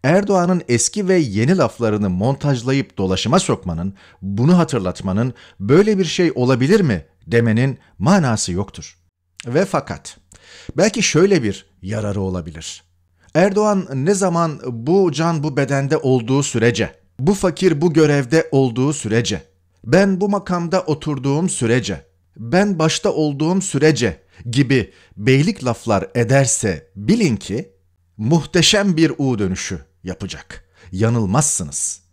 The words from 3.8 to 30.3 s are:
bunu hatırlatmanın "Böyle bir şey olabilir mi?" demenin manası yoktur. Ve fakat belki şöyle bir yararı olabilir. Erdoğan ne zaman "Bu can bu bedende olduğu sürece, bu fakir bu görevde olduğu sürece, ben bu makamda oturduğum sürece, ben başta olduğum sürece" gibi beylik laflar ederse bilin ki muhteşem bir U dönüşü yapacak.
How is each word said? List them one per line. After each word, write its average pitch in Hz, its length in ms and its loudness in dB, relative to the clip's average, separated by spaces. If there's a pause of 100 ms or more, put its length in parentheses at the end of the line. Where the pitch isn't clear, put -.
bunu 113 360 2
hatırlatmanın 110 760 -2 (260)
"Böyle 190 400 4
bir 185 60 0
şey 170 300 0
olabilir 131 460 2
mi?" 107 240 -2 (220)
demenin 117 520 0 (200)
manası 127 520 0
yoktur. - 460 -8 (500)
Ve 151 180 0
fakat - 520 -8 (600)
belki 202 260 0
şöyle 175 400 2
bir 98 220 -4 (160)
yararı 104 400 -4
olabilir. 87 640 -8 (500)
Erdoğan 196 600 2
ne 143 200 0
zaman 170 520 0
"Bu 147 460 0
can 160 320 -2
bu 143 140 -4
bedende 139 400 0
olduğu 131 460 0
sürece, 113 520 0 (240)
bu 165 140 2
fakir 180 480 0
bu 170 120 2
görevde 151 580 2
olduğu 131 420 2
sürece, 110 480 -2 (440)
ben 185 360 2
bu 202 80 0
makamda 180 520 -2
oturduğum 147 680 -2
sürece, 113 560 -2 (320)
ben 175 420 0
başta 160 320 0
olduğum 156 500 0
sürece" 131 640 0 (280)
gibi 127 420 0 (240)
beylik 131 480 2
laflar 113 500 -2
ederse 120 800 0
bilin 175 400 2
ki 220 360 -8 (460)
muhteşem 165 800 0
bir 160 200 2
U 131 220 -2
dönüşü 92 400 -4 (240)
yapacak. - 600 -12 (260)